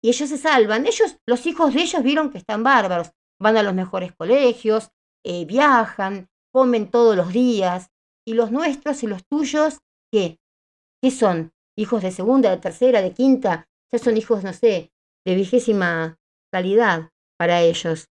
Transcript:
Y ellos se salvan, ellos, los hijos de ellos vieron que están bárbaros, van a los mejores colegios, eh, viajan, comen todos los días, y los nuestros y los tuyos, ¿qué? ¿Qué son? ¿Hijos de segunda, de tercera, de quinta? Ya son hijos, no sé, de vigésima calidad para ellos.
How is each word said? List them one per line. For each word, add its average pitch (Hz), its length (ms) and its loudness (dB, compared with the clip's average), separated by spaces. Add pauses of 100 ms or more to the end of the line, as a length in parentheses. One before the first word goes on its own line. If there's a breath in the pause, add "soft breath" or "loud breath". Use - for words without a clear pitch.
Y 220 60 2
ellos 277 180 -2
se 285 100 -6
salvan, 254 480 2
ellos, 440 400 0
los 247 200 -2
hijos 311 300 0
de 320 60 2
ellos 339 220 -2
vieron 294 260 0
que 190 100 -14
están 220 240 -6
bárbaros, 190 480 0 (280)
van 214 160 2
a 214 80 2
los 196 100 -2
mejores 185 380 -6
colegios, 220 800 0 (340)
eh, 175 220 -8
viajan, 208 840 0 (220)
comen 240 380 2
todos 233 260 4
los 180 160 -2
días, 190 600 0 (360)
y 226 60 -8
los 226 180 0
nuestros 285 520 -4
y 254 40 -4
los 190 180 -8
tuyos, 302 540 -2 (320)
¿qué? 185 280 -2 (600)
¿Qué 254 100 2
son? 180 420 -2 (240)
¿Hijos 214 240 -4
de 185 100 -4
segunda, 226 380 2
de 180 80 0
tercera, 226 440 2
de - 120 -4
quinta? 247 560 0 (240)
Ya 233 60 -2
son 226 180 0
hijos, 220 260 -2
no 190 80 -8
sé, 190 400 0 (340)
de 185 100 0
vigésima 185 840 0 (320)
calidad 185 600 0 (260)
para 175 240 2
ellos. 165 560 0